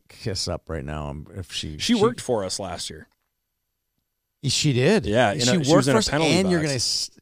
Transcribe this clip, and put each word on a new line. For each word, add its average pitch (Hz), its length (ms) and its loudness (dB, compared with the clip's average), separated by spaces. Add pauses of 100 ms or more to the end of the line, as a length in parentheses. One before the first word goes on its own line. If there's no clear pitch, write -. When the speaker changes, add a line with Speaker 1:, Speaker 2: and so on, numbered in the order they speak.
Speaker 1:
kiss - 400 -8
up - 220 -6
right 80 160 -6
now, 76 240 -6
um, 73 260 -12
if 95 160 -12
she, - 260 -8
Speaker 2:
She - 160 0
Speaker 1:
she - 20 2
Speaker 2:
worked 233 260 0
for 110 220 -2
us 92 160 -6
last 92 300 -8
year. 80 180 -18 (1400)
Speaker 1:
She 143 300 0
did? 139 320 2
Speaker 2:
Yeah, 107 280 4
in - 80 -4
Speaker 1:
She 127 160 2
Speaker 2:
a, 156 60 0
she 131 80 2
Speaker 1:
worked 165 40 8
Speaker 2:
was 131 120 6
in 139 60 4
Speaker 1:
for 170 40 6
Speaker 2:
a - 20 6
Speaker 1:
us, 208 100 0
Speaker 2:
penalty 151 240 2
Speaker 1:
and 190 160 2
you're 175 100 2
Speaker 2:
box. 156 100 -2
Speaker 1:
gonna 139 60 -2
s-, - 360 -4 (100)